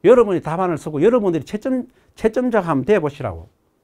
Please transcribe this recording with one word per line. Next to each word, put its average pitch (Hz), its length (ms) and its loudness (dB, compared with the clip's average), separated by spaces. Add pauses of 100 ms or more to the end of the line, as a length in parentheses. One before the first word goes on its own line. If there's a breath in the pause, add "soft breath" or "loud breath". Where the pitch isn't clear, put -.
여러분이 202 380 4
답안을 170 360 -4
쓰고 151 240 -6
여러분들이 196 440 0
채점, 254 420 -6 (280 soft breath)
채점자가 220 520 -2
한번 135 160 -2
돼보시라고. 135 640 -2 (360)